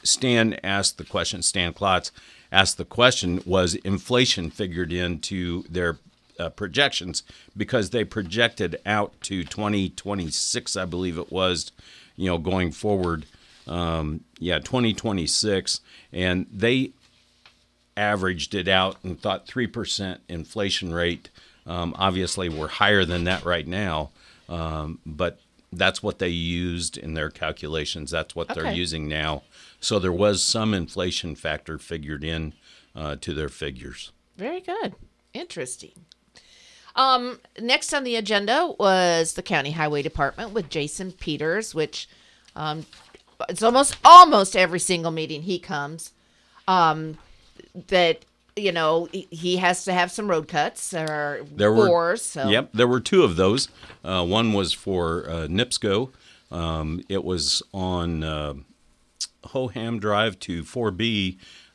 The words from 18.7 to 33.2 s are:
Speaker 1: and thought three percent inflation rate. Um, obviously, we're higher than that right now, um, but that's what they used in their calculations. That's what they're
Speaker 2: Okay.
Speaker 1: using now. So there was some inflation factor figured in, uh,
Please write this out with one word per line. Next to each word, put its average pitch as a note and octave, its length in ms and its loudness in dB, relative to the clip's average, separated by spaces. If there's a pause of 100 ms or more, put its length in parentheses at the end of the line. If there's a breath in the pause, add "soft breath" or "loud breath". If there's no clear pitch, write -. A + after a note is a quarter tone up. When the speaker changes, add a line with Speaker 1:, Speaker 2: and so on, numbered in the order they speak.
Speaker 1:
and F#2 180 -8
thought G2 260 -4
three B2 200 -4
percent F#2+ 600 -6
inflation F2+ 640 -4
rate. E2+ 380 -2 (360 soft breath)
Um, E2+ 320 -6
obviously, F#2 500 0
we're D#2 200 -6
higher G2+ 360 4
than F2 200 -2
that F2+ 200 -2
right E2+ 220 -2
now, E2 440 -4 (380 soft breath)
um, D#2+ 580 -6
but E2 320 -6 (360)
that's F#2 280 0
what G2+ 160 -4
they F#2 100 -2
used E2+ 680 -4
in D#2+ 160 -8
their D#2 160 -4
calculations. D#2 800 -6
That's D#2+ 240 -6
what E2 140 -6
they're E2 180 -6
Speaker 2:
Okay. - 80 -4
Speaker 1:
using D#2+ 340 -4
now. D2+ 340 -4 (380 loud breath)
So - 180 0
there F2+ 140 0
was G#2 300 2
some A2 320 0
inflation F2+ 600 -4
factor D2+ 440 -8
figured D2+ 460 -10
in, D#2+ 280 -6 (420 soft breath)
uh, D2 280 -8